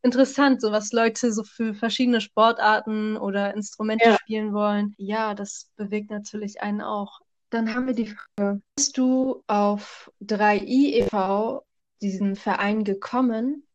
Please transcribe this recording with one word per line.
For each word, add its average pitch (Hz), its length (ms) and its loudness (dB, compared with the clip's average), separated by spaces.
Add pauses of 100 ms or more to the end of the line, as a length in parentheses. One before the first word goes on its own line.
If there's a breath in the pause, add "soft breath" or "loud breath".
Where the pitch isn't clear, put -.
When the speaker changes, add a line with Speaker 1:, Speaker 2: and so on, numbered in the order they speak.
Speaker 1:
interessant, 262 580 4
so 214 100 0
was 208 220 -2
Leute 226 400 2
so 214 100 -4
für 220 320 -6
verschiedene 233 460 0
Sportarten 214 960 2
oder 202 380 -2
Instrumente 220 560 0
Speaker 2:
Ja. 202 120 6
Speaker 1:
spielen 214 300 -4
wollen. 208 460 0
Ja, 208 360 -4
das - 420 -12
bewegt 208 340 -6
natürlich 208 500 -10
einen 208 220 -4
auch. 202 380 -8 (300)
Dann 226 240 -2
haben 254 120 -4
wir 262 80 -2
die 208 200 -4 (220)
Frage: 202 240 -2 (160)
Bist - 220 -2
du 262 500 0
auf 208 720 -2
drei 208 380 2
I 262 420 2
e - 60 4
V, 202 580 -2 (380)
diesen 196 340 -2
Verein, 208 480 -2
gekommen? 240 800 -2 (100)